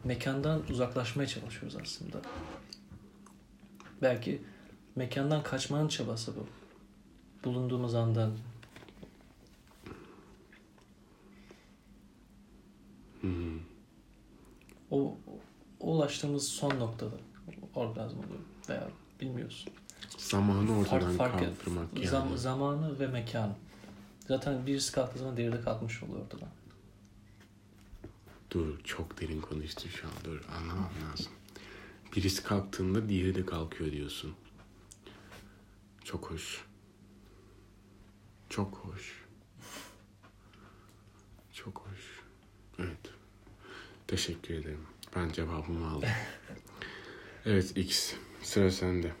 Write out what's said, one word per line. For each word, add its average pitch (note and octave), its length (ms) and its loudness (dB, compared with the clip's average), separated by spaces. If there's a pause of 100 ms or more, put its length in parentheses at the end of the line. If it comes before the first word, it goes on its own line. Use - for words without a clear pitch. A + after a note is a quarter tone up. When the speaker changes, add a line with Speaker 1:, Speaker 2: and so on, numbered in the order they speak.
Speaker 1:
mekandan C#3 640 4
uzaklaşmaya B2 580 2
çalışıyoruz - 540 -6
aslında. - 360 -6 (1800)
Belki - 400 4 (540)
mekandan C#3 480 4
kaçmanın C#3+ 440 2
çabası A#2 480 0
bu. G#2+ 120 -6 (960)
Bulunduğumuz B2 520 2
andan. A2+ 360 6 (4000)
Speaker 2:
Hı G2 60 0
hı. E2+ 320 0 (1300)
Speaker 1:
O, C#3 260 4 (600)
o D#3+ 120 0
ulaştığımız C#3+ 560 4
son C#3 320 2
noktada A2+ 360 -2 (600)
orgazm A2+ 420 -2
oluyor - 220 -8 (300)
veya - 200 -2 (320)
bilmiyorsun. A#2+ 520 -6 (440)
Speaker 2:
Zamanı G2+ 680 6
Speaker 1:
Fark-, - 100 4
Speaker 2:
ortadan F2+ 240 6
Speaker 1:
fark B2 240 4
et-, E2+ 160 2
Speaker 2:
kaldırmak F2 520 0
Speaker 1:
zam-, C3 180 4
Speaker 2:
yani. C3 100 2
Speaker 1:
zamanı C#3 600 2
ve C3+ 80 2
mekanı. A2+ 460 0 (720)
Zaten C3 380 2
birisi C#3 260 2
kalktığı B2 280 2
zaman C3 180 -2
diğeri A#2 160 2
de A#2 80 0
kalkmış A2+ 420 0
oluyor - 220 -6
ortadan. - 240 -10 (2000)
Speaker 2:
Dur, D#2 320 0
çok - 380 -6
derin D#2 200 -2
konuştun D#2 480 -6
şu - 180 -8
an. D#2 60 -6 (100)
Dur, D#2 180 -6 (160)
anlamam E2+ 320 0 (220)
lazım. - 200 -4 (840)
Birisi F#2+ 280 4
kalktığında G2 640 2
diğeri F#2 260 6
de F#2 100 2
kalkıyor D#2+ 460 -2
diyorsun. D2 420 -6 (1700)
Çok - 280 -6
hoş. - 340 -6 (1800)
Çok G2 260 0
hoş. - 500 -10 (2250)
Çok - 260 -10
hoş. - 440 -12 (560)
Evet. F2 340 -6 (920)
Teşekkür - 460 0
ederim. D#2 340 -4 (280)
Ben E2+ 160 2
cevabımı E2 580 0
aldım. D#2 240 0
Speaker 1:
<laughs> A2+ 60 2 (1300)
Speaker 2:
Evet, G2 320 6
X. - 360 2 (300)
Sıra F#2+ 280 8
sende. F2+ 500 2